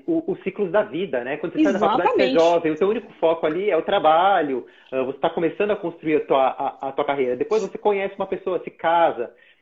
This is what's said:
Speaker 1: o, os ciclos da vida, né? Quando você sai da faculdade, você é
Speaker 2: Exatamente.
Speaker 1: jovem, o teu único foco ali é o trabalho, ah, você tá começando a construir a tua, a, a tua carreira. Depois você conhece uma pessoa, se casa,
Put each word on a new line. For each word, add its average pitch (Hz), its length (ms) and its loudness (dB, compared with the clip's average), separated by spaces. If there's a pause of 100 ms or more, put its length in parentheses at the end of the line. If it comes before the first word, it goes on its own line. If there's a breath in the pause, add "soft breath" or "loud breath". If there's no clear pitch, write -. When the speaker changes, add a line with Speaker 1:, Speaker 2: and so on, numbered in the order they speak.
Speaker 1:
o, 165 240 0
os - 100 -6
ciclos 190 300 -4
da 160 120 2
vida, 139 380 -4
né? 131 140 -4
Quando 165 160 -6
você 311 120 2
sai 294 100 4
da 208 60 -2
faculdade, 240 320 2
você 440 100 2
é - 60 4
Speaker 2:
Exatamente. 170 260 4
Speaker 1:
jovem, 165 180 2
o 156 60 -2
teu 190 100 2
único 220 320 -2
foco 165 260 2
ali 185 240 -2
é 165 60 2
o 160 60 2
trabalho, 160 840 2 (240 loud breath)
ah, 131 140 -2
você 131 160 -6
tá 165 100 -2
começando 196 420 -2
a 196 40 0
construir 156 400 -4
a 139 100 0
tua, 135 220 2
a, 135 400 -6
a 135 60 -6
tua 147 100 -2
carreira. 139 320 -2
Depois 165 260 -2
você 190 160 -8
conhece 196 380 -2
uma 196 100 -6
pessoa, 185 380 -6
se - 80 -14
casa, 160 640 0 (280 soft breath)